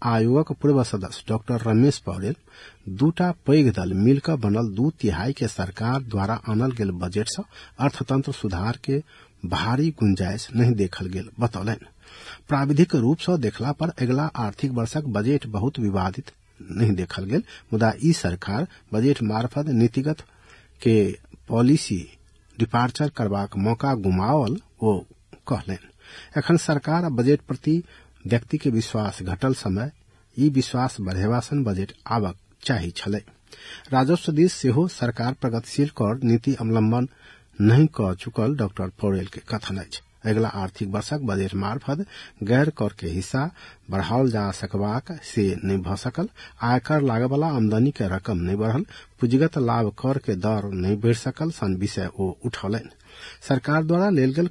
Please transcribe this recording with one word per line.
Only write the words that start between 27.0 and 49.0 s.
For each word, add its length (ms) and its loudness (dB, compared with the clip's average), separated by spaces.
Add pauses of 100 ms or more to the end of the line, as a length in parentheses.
आ 60 -2
बजट 300 2
प्रति 420 -2 (440)
व्यक्ति 320 0
के 120 0
विश्वास 520 -2
घटल 320 -2
समय 360 -4 (460)
ई 140 4
विश्वास 500 0
बढ़ेबा 400 0
सन 240 -2
बजट 280 -2 (140)
आबक 300 -2 (280)
चाही 280 -2
छलै। 300 -6 (680)
राजस्व 400 2
दिस 200 4
सेहो 360 2
सरकार 460 -2
प्रगतिशील 580 -2
कर 300 0
नीति 320 4
अवलंबन 540 2 (520)
नहि 340 8
कऽ 200 0
चुकल 420 -2
डॉक्टर 340 -4 (100)
पौडेल 260 0
के 220 -14
कथन 280 -6
अछि। 240 -12 (240)
अगिला 320 2
आर्थिक 320 -6
वर्षक 340 -4
बजट 320 -2
मार्फत 500 -4 (380)
गैर 360 4
कर 220 -2
के 60 -8
हिस्सा 440 -4 (400)
बढ़ाओल 400 2
जा 220 -2
सकबाक 600 -4 (120)
से 200 0 (120)
नहि 220 -2
भऽ 180 -4
सकल, 320 -4 (320)
आयकर 420 0
लागय 240 2
बला 220 0
आमदनी 420 2
के 180 -2
रकम 300 -2
नहि 180 -2
बढ़ल, 280 0 (360)